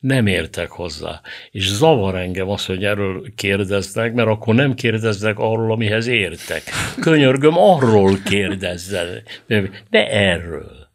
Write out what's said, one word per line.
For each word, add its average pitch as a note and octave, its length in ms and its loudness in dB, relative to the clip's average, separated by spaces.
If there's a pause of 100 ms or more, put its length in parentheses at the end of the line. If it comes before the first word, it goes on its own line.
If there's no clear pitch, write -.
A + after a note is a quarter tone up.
nem C3 260 2
értek E2+ 440 -2
hozzá. E2 500 -10 (300)
És F#2+ 180 -4
zavar G#2 460 2
engem F#2 340 -4
az, G2 180 -4
hogy F#2+ 180 -4
erről G2+ 500 -4
kérdeznek, G2+ 760 -2
mert A#2 160 2
akkor A2 260 0
nem C3+ 200 4
kérdeznek A2 640 -2
arról, A2+ 340 -2
amihez A2+ 340 -2
értek. F2+ 560 -2 (380)
Könyörgöm, D3+ 580 4
arról A2+ 680 6
kérdezzen. F#2 960 -4 (680)
De G#2+ 180 2
erről. F2 880 -2